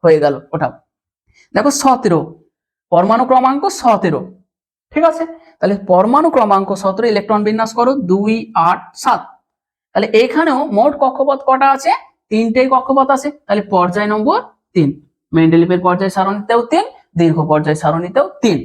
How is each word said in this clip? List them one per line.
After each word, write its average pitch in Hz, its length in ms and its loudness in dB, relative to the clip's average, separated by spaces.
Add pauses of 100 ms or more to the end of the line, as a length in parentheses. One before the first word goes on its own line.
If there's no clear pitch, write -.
হয়ে 160 160 4
গেল 143 160 0 (160)
ওটা। - 160 -4 (880)
দেখো 220 160 -2
সতেরো, 240 480 0 (720)
পরমাণু 214 340 2
ক্রমাঙ্ক 262 440 0
সতেরো, 196 520 -2 (720)
ঠিক 311 100 0
আছে। 330 200 0 (360)
তাহলে 202 160 0 (120)
পরমাণু 240 420 2
ক্রমাঙ্ক 202 460 0
সতেরো, 190 320 -4
ইলেকট্রন 208 360 0
বিন্যাস 220 300 -2
করো, 240 220 0
দুই, 202 400 0 (200)
আট, 170 260 0 (140)
সাত। - 260 -2 (760)
তাহলে 214 180 0
এখানেও 262 520 2
মোট 262 340 0
কক্ষপথ 269 480 0
কটা 262 240 2
আছে, 269 200 0 (380)
তিনটেই 226 400 0
কক্ষপথ 262 400 2
আছে। 277 200 0 (160)
তাহলে 208 160 -2
পর্যায় 196 520 -2
নম্বর 226 240 0 (360)
তিন, 156 160 2 (420)
মেন্ডেলিভের 170 500 2
পর্যায় 180 280 0
সারণীতেও 202 520 -2
তিন, 320 240 0 (320)
দীর্ঘ 165 280 2
পর্যায় 151 300 0
সারণীতেও 175 520 -2 (140)
তিন। 196 240 2